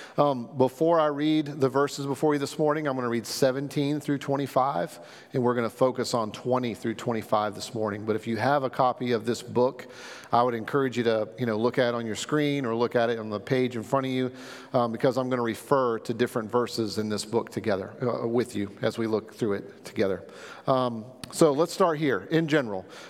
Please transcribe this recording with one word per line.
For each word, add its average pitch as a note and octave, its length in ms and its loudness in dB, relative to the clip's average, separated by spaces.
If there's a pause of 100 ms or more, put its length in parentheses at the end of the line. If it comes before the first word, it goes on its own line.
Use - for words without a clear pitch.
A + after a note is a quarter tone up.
(180)
Um, C3+ 400 2
before D#3+ 420 4
I D#3 60 6
read D3+ 400 2
the C#3+ 240 0
verses C#3 380 0
before D3 260 2
you D3 60 0
this C#3 180 -4
morning, D3+ 300 0
I'm C3+ 80 0
gonna B2 120 -2
read A#2 200 -2
seventeen C#3 720 0
through C#3+ 180 -2
twenty-five, C#3 840 0 (340)
and B2+ 100 2
we're A#2+ 120 4
gonna A#2 140 0
focus B2+ 440 0
on G#2+ 200 0
twenty B2 400 -2
through A2+ 220 -4
twenty-five G#2+ 600 -2
this - 180 -10
morning. G#2+ 300 -2
But G#2+ 140 0
if A2 100 -12
you A2+ 80 -2
have C3+ 280 2
a B2+ 60 -2
copy B2+ 440 0
of A2 120 0
this A#2 160 -2
book, B2 460 0 (460)
I A#2+ 100 6
would B2 120 0
encourage A#2+ 420 0
you A#2+ 60 2
to, A2 340 2
you B2+ 80 -2
know, A2 120 0
look A#2+ 200 0
at B2 120 4
it A#2+ 60 0
on A#2 100 -4
your G#2+ 100 -4
screen C#3+ 500 0
or A2+ 100 -2
look A#2 200 2
at A#2 140 4
it A#2 80 0
on A2 120 -8
the G#2 100 -4
page B2+ 380 0
in G#2+ 60 -4
front C3+ 240 0
of C3 40 -2
you, B2+ 200 0 (420)
um, A#2+ 180 2
because A#2+ 260 2
I'm B2+ 120 0
gonna B2+ 120 0
refer A#2 580 2
to - 140 -4
different A2+ 380 -2
verses A2+ 460 0
in G#2+ 100 -2
this G#2 160 -2
book - 260 -2
together, G2 520 -2
uh, B2 260 0
with A#2 300 0
you G2+ 140 -2 (100)
as A2+ 160 0
we A2+ 100 -2
look A2 260 -2
through G#2 200 0
it - 320 -8
together. G2 380 0 (440)
Um, B2 380 0 (260)
so D#3+ 200 6
let's D#3+ 220 0
start E3+ 240 4
here C3 340 0
in E3 160 2
general. A#2 380 0 (240)